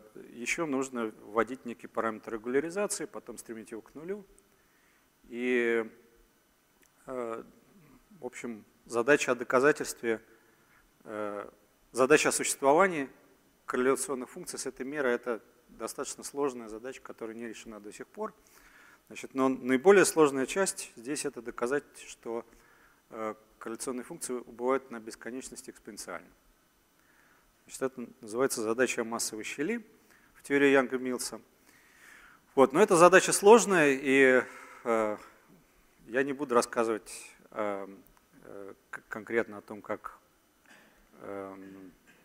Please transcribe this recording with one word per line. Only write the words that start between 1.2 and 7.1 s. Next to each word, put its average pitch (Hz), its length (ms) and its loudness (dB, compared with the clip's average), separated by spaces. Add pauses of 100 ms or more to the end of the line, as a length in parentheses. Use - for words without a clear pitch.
вводить 113 440 -4
некий 117 200 -12
параметр 110 460 -6
регуляризации, 151 720 -4
потом 107 320 -16
стремить 110 360 -16
его 110 100 -12
к - 120 -20
нулю. 190 300 -12 (1040)
И, 120 560 0 (1200)
э, 120 380 -8 (760)